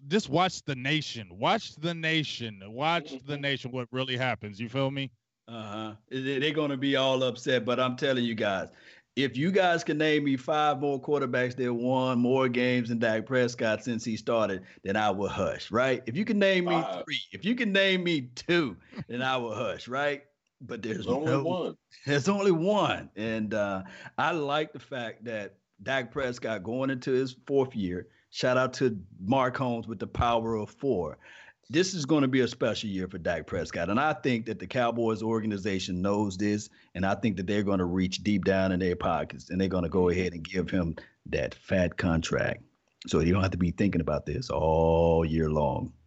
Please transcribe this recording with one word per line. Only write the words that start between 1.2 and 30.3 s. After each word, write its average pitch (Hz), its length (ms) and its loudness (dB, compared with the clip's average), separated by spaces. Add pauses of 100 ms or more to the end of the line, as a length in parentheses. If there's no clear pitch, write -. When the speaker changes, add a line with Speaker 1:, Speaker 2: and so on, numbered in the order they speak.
Speaker 1:
Watch 160 420 0
the 165 180 -4
nation. 156 720 -2
Watch 147 460 -2
the 135 220 -10
Speaker 2:
Mm-hmm. 143 80 -6
Speaker 1:
nation, 135 300 -4
what 127 200 -6
really 131 260 -2
happens. 107 420 -2
You 117 100 -6
feel 135 200 0
me? 135 220 -6 (360)
Speaker 2:
Uh-huh. 110 460 -10 (160)
They, 131 300 -4
they're 151 120 2
gonna 143 260 -2
be 139 180 2
all 131 260 2
upset, 127 420 0
but 123 160 2
I'm 127 160 2
telling 131 280 2
you 117 100 0
guys, 101 360 0 (460)
if 131 220 0
you 170 140 2
guys 175 320 4
can 151 160 0
name 151 240 4
me 139 140 2
five 151 420 2
more 143 200 0
quarterbacks 127 580 0
that 123 140 0
won 127 460 2
more 131 320 4
games 123 400 2
than 117 80 0
Dak 110 300 2
Prescott 120 560 2
since 113 200 -4
he 110 140 -4
started, 104 460 0 (200)
then 98 120 -2
I 107 160 2
will 95 180 -2
hush, 92 400 -4
right? 120 380 2
If 120 100 -4
you 214 80 -2
can 214 140 0
name 190 260 4
me 175 60 0 (100)
Speaker 3:
Five. 170 240 -6
Speaker 2:
three, 135 160 -6 (100)
if 95 140 -10
you 226 80 2
can 240 180 0
name 190 320 4
me 165 180 2 (120)
two, 160 420 0 (320)
then 123 140 -6
I 131 160 0
will 127 160 -4
hush, 113 340 -4
right? 143 360 -2 (380)
But 120 200 -10
there's 110 140 -4 (100)
Speaker 3:
There's - 40 -4
only - 220 0
Speaker 2:
no 139 120 2
Speaker 3:
one. 170 320 -2 (320)
Speaker 2:
There's 143 200 2
only 202 260 4
one. 160 640 2
And, 110 380 -2
uh, 101 300 0 (340)
I 143 140 2
like 151 420 -2
the 135 60 -14
fact 113 460 -10
that 104 320 -8 (260)
Dak 127 280 -2
Prescott 123 520 -4
going 127 260 -2
into 131 220 -2
his 131 240 2 (100)
fourth 139 300 2
year, 90 320 -4 (240)
shout 127 260 2
out 127 180 2
to 120 220 0 (260)
Mark 127 340 2
Holmes 120 300 -2
with 113 120 -10
the 110 80 -6
power 117 480 2